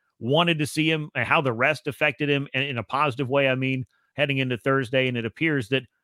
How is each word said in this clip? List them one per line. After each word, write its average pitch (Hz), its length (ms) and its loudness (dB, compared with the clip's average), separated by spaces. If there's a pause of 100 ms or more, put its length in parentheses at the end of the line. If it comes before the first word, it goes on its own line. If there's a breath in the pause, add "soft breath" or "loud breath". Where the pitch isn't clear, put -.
(180)
Wanted 156 400 2
to 147 80 0
see 156 240 0
him, 156 240 -2
uh, 123 100 -2
how 147 180 2
the 131 100 0
rest 135 340 0
affected 147 440 -2
him 143 240 -2
in, 131 80 0
in 139 160 -4
a 110 40 -2
positive 135 460 -2
way, 135 200 2
I 131 60 2
mean, 131 300 -2 (300)
heading 143 240 0
into 127 180 0
Thursday, 131 520 0
and 123 80 -2
it 113 100 -2
appears 143 420 -2
that 131 160 0 (200)